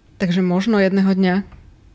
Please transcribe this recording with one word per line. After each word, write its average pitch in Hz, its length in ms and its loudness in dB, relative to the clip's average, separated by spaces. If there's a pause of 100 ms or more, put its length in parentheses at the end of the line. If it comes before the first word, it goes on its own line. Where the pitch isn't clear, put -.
(160)
Takže 180 260 -2
možno 190 360 0
jedného 190 300 2
dňa 185 260 0 (600)